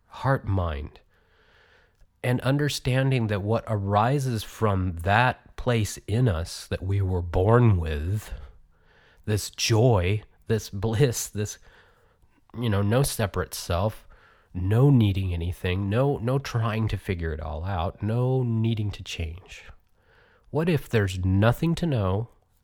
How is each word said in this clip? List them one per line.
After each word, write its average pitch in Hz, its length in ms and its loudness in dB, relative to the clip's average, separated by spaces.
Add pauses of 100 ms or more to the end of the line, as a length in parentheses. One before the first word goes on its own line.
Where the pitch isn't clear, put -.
heart - 420 -2
mind, 87 520 -4 (1200)
and 123 160 0
understanding 131 840 0
that 101 160 -2
what 110 260 0
arises 110 720 0
from 95 600 0
that 110 540 2
place 113 420 -2 (100)
in 120 180 2
us 82 420 -2
that 92 140 -6
we 98 200 0
were 92 180 0
born 101 560 6
with, 80 560 -4 (920)
this 107 240 -2
joy, 107 720 2 (240)
this 110 240 -2
bliss, 110 560 -2
this, - 320 -8 (1000)
you 120 120 -2
know, 98 100 2
no 110 220 2
separate - 500 -2
self, - 540 -4 (480)
no 107 360 4
needing 98 420 4
anything, 90 560 -4
no, 127 300 0
no 123 200 -2
trying 113 500 -2
to 98 100 -4
figure 82 340 -4
it 76 80 -8
all 78 240 -8
out, 87 380 -4
no 123 400 0
needing 113 480 -2
to - 120 -12
change. - 600 -10 (880)
What 160 180 0
if 151 200 0
there's 95 360 2
nothing 110 520 4
to 175 100 -2
know, 107 420 -2 (360)